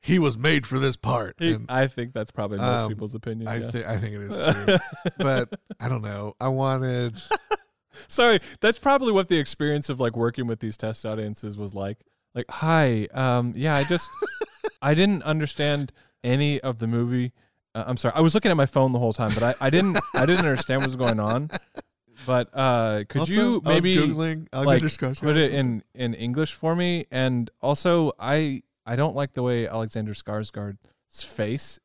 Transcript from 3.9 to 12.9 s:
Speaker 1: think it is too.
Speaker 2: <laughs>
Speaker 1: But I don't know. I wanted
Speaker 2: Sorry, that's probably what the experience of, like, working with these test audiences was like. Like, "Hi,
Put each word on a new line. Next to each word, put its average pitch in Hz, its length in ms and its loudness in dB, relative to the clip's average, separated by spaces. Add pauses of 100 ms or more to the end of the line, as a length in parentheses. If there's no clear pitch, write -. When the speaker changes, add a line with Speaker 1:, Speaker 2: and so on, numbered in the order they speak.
Speaker 1:
think 104 160 -6
it 104 80 -10
is 165 320 -2 (120)
too. 196 100 4 (220)
Speaker 2:
<laughs> - 200 -8
Speaker 1:
But 131 300 0 (320)
I 120 80 -4
don't 123 140 -2
know. 104 380 -8
I 127 80 -2
wanted 131 720 -2 (840)
Speaker 2:
Sorry, 233 320 4 (220)
that's 220 180 2
probably 269 320 2
what 190 160 4
the 175 120 2
experience 147 500 -2
of, 131 100 -4
like, 117 180 0
working 120 300 0
with 113 140 -4
these 107 160 -6
test 113 280 -8
audiences 107 540 -6
was 101 160 -8
like. 98 240 -6 (360)
Like, 123 160 -6
"Hi, 151 640 2